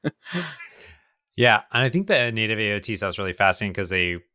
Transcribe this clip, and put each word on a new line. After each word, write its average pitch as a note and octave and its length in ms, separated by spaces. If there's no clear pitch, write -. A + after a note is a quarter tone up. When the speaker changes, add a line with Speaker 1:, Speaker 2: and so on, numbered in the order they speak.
Speaker 1:
<laughs> C#3+ 100
Speaker 2:
Yeah, A#2 240
and A#2 100
I C3 60
think E3+ 200
the B2 240
native A2 280
A G#2 140
O G#2 60
T G#2+ 180
stuff F#2+ 140
is E2+ 60
really F#2+ 140
fascinating G2 420
'cause F#2+ 140
they F2+ 300